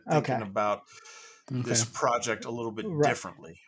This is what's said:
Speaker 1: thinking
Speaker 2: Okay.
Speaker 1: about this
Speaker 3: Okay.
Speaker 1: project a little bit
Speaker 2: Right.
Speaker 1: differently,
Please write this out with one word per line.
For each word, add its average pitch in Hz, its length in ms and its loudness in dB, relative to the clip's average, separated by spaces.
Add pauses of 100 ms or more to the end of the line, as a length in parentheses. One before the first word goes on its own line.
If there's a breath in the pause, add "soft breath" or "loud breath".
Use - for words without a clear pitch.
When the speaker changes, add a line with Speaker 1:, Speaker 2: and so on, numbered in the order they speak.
Speaker 1:
thinking 143 260 4
Speaker 2:
Okay. 117 80 -2
Speaker 1:
about 104 400 0 (680 soft breath)
this 120 340 2
Speaker 3:
Okay. - 100 -4
Speaker 1:
project 120 500 0
a 120 80 -6
little 117 220 -4
bit 107 160 -4
Speaker 2:
Right. 147 180 4
Speaker 1:
differently, 87 500 -4 (100)